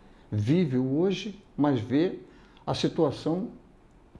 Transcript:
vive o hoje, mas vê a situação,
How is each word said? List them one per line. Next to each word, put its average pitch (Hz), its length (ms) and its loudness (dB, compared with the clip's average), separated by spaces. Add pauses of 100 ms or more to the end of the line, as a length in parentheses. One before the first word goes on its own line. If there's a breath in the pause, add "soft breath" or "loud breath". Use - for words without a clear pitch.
(320 loud breath)
vive 127 460 2
o 131 220 0
hoje, 196 440 -2 (140)
mas 139 220 4
vê 143 400 0 (480 loud breath)
a 143 80 -2
situação, 165 760 0 (720)